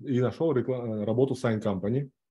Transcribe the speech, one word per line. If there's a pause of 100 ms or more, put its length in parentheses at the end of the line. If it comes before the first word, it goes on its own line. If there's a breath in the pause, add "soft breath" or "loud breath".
и
нашёл
рекла-,
работу
Sign
Company. (240)